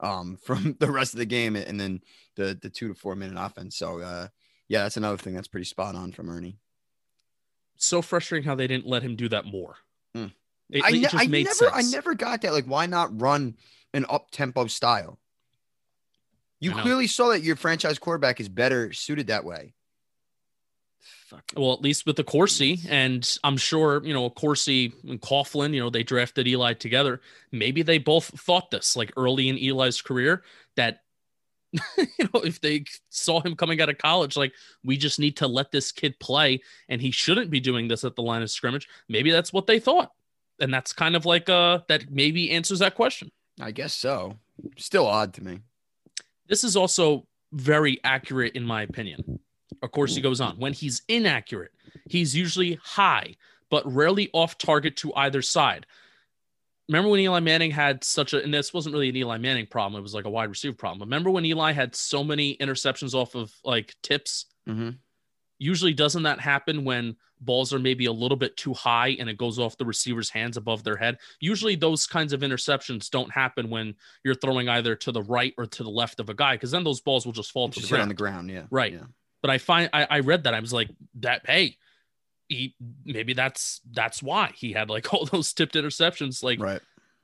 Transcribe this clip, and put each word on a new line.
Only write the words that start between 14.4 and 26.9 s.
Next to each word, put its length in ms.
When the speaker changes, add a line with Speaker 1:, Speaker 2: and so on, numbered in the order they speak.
Speaker 1:
style? 520
You 120
Speaker 2:
I 40
know. 60
Speaker 1:
clearly 260
saw 200
that 140
your 140
franchise 420
quarterback 420
is 80
better 440
suited 340
that 180
way. 300
Fuck. 280
Speaker 2:
Well, 180
at 80
least 240
with 100
the 80
Corsi, 540
Speaker 1:
Jeez. 100
Speaker 2:
and 560
I'm 140
sure, 460
you 100
know, 160
Corsi 640
and 140
Coughlin, 540
you 60
know, 100
they 140
drafted 440
Eli 260
together. 460